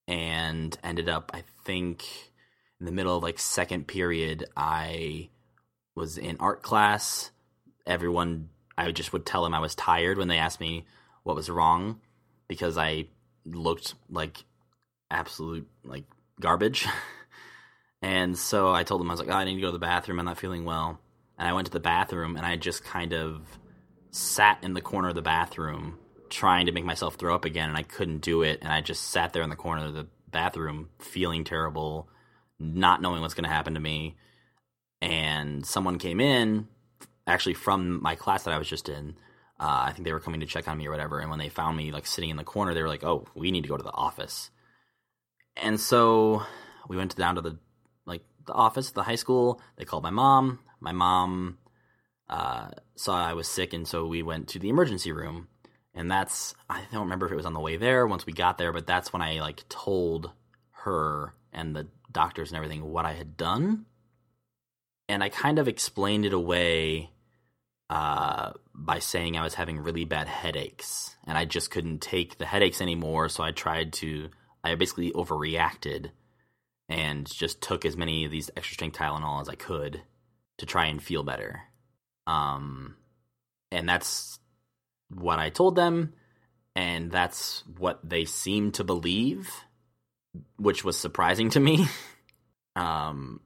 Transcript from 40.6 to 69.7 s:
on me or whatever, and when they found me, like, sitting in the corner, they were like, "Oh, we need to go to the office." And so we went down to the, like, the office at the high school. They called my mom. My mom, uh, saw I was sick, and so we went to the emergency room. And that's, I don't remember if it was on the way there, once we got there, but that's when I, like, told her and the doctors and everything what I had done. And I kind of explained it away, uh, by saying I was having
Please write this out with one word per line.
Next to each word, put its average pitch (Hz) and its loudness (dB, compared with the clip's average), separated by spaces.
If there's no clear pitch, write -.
on 78 -4
me 76 -6
or 76 -4
whatever, 76 -4
and 78 -6
when 78 -4
they 76 -4
found 80 -2
me, 76 -4
like, 73 -8
sitting 82 -4
in 78 -6
the 76 -8
corner, 98 -2
they 82 0
were 80 0
like, 76 -4
"Oh, 82 0
we 90 -2
need 87 0
to 71 -6
go 71 -2
to 65 -8
the - -10
office." - -6
And 107 0
so 110 6
we 92 -6
went 92 -4
down 90 2
to 87 -4
the, 82 -6
like, 87 -10
the - -8
office 117 4
at - -10
the 101 0
high 117 -2
school. 123 4
They - -12
called - -4
my 82 -2
mom. 131 6
My 82 -6
mom, 90 2
uh, 60 -4
saw 95 -2
I 85 0
was 82 -4
sick, 90 -2
and 82 -6
so 82 -2
we 82 -2
went 80 -6
to 95 -10
the 98 -4
emergency 120 2
room. 80 -8
And 85 -4
that's, - 0
I - -6
don't 107 -2
remember 92 -2
if 87 -2
it - -2
was 80 -2
on 82 -4
the 80 -4
way 80 -2
there, 123 6
once 95 -2
we 85 -10
got 87 2
there, 85 0
but 82 -4
that's 87 2
when 87 -2
I, 80 -2
like, 76 -8
told 85 -2
her 76 -2
and 80 -6
the 76 -6
doctors 82 0
and 82 -6
everything 78 -6
what 80 0
I 78 -2
had 78 -12
done. 151 0
And 101 2
I 104 0
kind 151 4
of 135 4
explained 104 2
it 98 2
away, 85 2
uh, 76 0
by 82 -2
saying 85 -2
I 80 0
was 80 -4
having 82 -4